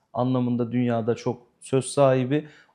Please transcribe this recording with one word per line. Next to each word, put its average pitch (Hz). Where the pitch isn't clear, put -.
anlamında 123
dünyada 120
çok -
söz 131
sahibi. 135